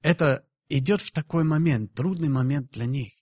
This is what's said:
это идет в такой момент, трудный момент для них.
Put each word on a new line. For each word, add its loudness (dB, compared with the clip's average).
это 2
идет 0
в -14
такой -2
момент, 0
трудный -2
момент 0
для -6
них. -4